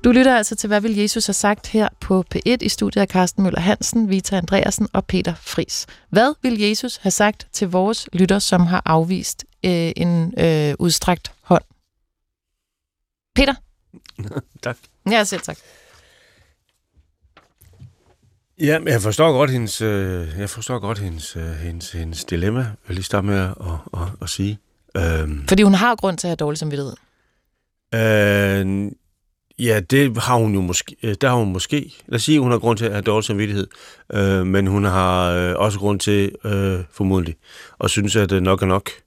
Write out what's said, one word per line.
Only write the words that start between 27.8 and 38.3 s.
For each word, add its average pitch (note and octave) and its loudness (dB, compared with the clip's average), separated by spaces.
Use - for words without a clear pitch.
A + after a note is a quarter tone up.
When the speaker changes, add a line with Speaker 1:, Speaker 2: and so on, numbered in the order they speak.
Speaker 2:
Øh, G2+ 2
ja, A2 2
det C3 2
har A#2+ 0
hun A2 2
jo G2 2
måske, F2+ -4
øh, G#2+ -2
der C3+ 2
har B2 2
hun G#2 0
måske, C#3 -4
lad A#2+ -6
os A2+ -2
sige, D3+ 4
hun B2 2
har A#2 2
grund A2+ 0
til A2+ -4
at G#2+ -2
have G#2 -4
dårlig G#2+ 0
samvittighed, G2+ -2
øh, G2 2
men G2 2
hun G2+ 0
har, F2+ 2
øh, F2+ 0
også G2+ 0
grund G2+ 0
til, G2+ 0
øh, G2 -2
formodentlig, F#2 0
at F#2+ 0
synes, G2+ 0
at, G2 2